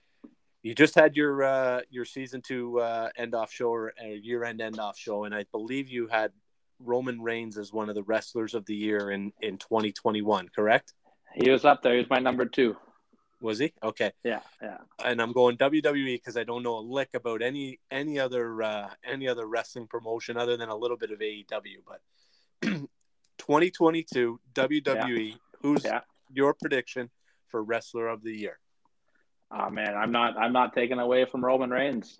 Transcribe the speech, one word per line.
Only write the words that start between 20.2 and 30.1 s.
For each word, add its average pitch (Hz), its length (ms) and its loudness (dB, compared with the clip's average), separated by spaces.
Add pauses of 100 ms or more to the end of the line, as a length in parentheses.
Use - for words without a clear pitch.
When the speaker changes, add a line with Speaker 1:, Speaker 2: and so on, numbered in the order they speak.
Speaker 1:
other 120 200 0
than 117 120 -6
a 107 80 -6
little 120 200 -2
bit 110 140 -6
of 104 100 -10
A 107 40 -6
E 107 240 -8
W. 101 380 -10
But - 140 -20 (640)
<clears throat> - 760 -8
twenty 160 320 2
twenty-two 160 680 0 (140)
W 139 260 2
W 127 360 0
E, 110 140 -2
Speaker 2:
Yeah. 113 40 -12 (260)
Speaker 1:
who's 139 240 2
Speaker 2:
Yeah. 113 160 -2 (320)
Speaker 1:
your 139 220 2
prediction 127 560 -4 (380)
for 113 160 -4
Wrestler 113 440 -4
of 110 140 -6
the 113 100 -8
Year? 104 260 -8 (960)
Speaker 2:
Oh, 101 140 -2
man, 104 260 -4
I'm 110 180 0